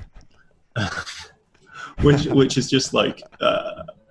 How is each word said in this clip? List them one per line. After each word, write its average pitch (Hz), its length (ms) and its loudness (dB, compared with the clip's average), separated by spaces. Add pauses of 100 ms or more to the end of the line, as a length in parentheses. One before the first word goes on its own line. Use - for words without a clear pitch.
(760)
<laughs> - 1300 -10
Which, 143 240 6
which 135 320 2
is 123 120 0
just 135 240 0
like, 107 300 0 (180)
uh, - 420 -2 (280)